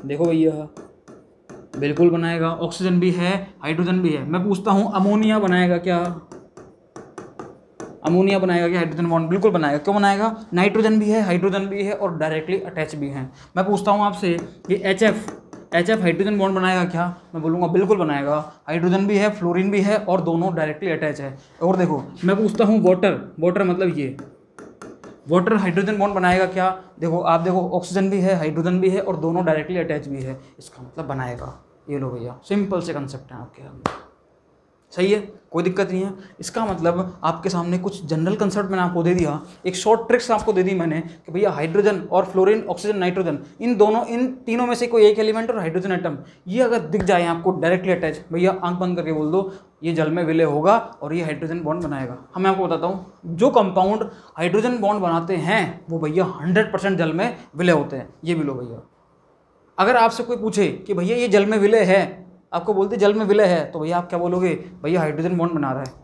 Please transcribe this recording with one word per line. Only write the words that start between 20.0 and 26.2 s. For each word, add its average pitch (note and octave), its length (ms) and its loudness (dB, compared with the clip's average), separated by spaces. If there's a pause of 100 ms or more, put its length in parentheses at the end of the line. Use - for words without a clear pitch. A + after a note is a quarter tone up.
दोनों E3 320 0
directly D#3 360 -4
अटैच D3+ 300 -4
है। C3+ 160 -10 (260)
और F#3 140 2
देखो D#3 260 0 (220)
मैं F#3+ 120 4
पूछता A3 280 2
हूँ G#3+ 180 4
water, F3+ 380 4 (200)
water F3+ 240 2
मतलब F3 340 0
ये C3+ 180 -4 (1120)
Water F3+ 300 2
hydrogen G3 420 0
bond G3+ 160 0
बनाएगा F3+ 340 2